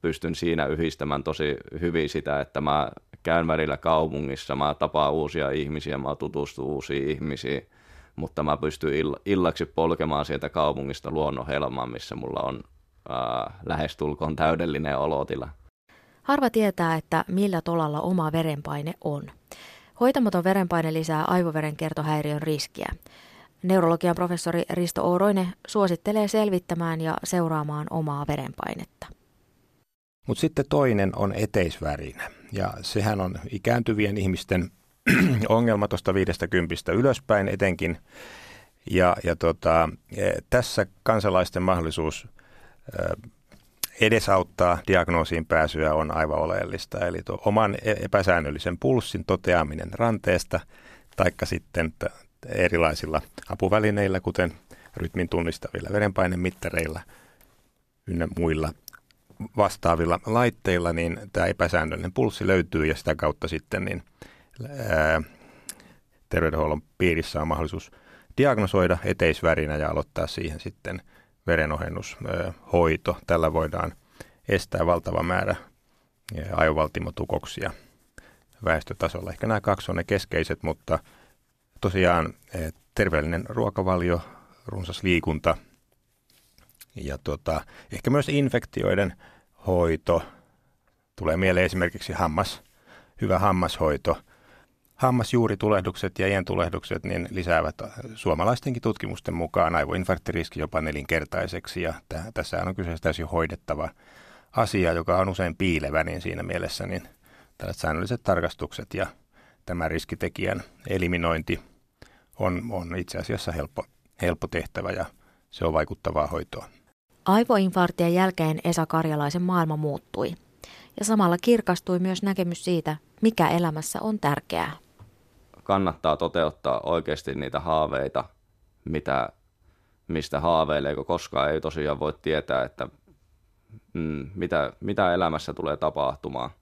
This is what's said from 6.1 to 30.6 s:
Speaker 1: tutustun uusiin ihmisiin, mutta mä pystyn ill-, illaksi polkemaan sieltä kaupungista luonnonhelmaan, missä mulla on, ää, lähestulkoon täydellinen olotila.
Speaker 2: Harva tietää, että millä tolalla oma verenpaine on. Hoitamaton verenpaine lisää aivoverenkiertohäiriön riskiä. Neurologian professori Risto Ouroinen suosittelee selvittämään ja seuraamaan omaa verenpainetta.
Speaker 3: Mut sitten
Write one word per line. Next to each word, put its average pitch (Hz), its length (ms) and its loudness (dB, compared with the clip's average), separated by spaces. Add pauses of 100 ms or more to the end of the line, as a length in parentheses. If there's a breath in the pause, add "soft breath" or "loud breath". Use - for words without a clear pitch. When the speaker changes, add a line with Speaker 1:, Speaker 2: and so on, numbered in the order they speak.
Speaker 1:
tutustun 71 500 -6
uusiin 69 440 -4
ihmisiin, 69 600 -4 (460 soft breath)
mutta 76 280 -6
mä 73 140 0
pystyn 76 360 -2
ill-, 76 320 -2
illaksi 90 400 2
polkemaan 80 600 0
sieltä 73 240 -4
kaupungista 71 600 -2
luonnonhelmaan, 67 800 -2
missä - 240 -10
mulla 65 240 -6
on, 65 240 -4 (460)
ää, 62 560 -6
lähestulkoon 78 680 -4
täydellinen 78 640 0
olotila. 69 520 -2 (760 soft breath)
Speaker 2:
Harva 277 260 2
tietää, 185 460 2
että 160 320 -2
millä 185 340 0
tolalla 156 400 -2
oma 170 300 0
verenpaine 151 640 -2 (100)
on. 143 200 -4 (760 loud breath)
Hoitamaton 240 440 4
verenpaine 175 500 2
lisää 156 320 0
aivoverenkiertohäiriön 151 1160 0
riskiä. - 520 -4 (680 loud breath)
Neurologian 175 520 4
professori 170 540 -2
Risto 175 340 -2
Ouroinen 185 440 4 (200)
suosittelee 208 600 2
selvittämään 180 720 0
ja 160 220 -2
seuraamaan 151 680 0
omaa 147 380 -2
verenpainetta. - 800 -6 (1200)
Speaker 3:
Mut 113 100 -2
sitten - 320 0